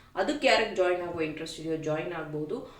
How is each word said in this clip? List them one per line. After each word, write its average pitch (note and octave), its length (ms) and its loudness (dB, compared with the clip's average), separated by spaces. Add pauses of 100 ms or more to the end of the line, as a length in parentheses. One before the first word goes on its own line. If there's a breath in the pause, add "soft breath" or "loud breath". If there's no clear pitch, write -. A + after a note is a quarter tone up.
(160)
ಅದಕ್ಕೆ C4+ 300 2
ಯಾರಿಗೆ A3 300 4
ಜಾಯಿನ್ F3+ 260 4
ಆಗೋ E3 180 -4
ಇಂಟ್ರೆಸ್ಟ್ D#3+ 400 -4
ಇದೆಯೋ D#3+ 160 -2
ಜಾಯಿನ್ D#3 360 -2
ಆಗ್ಬಹುದು. D3+ 440 -6 (240 loud breath)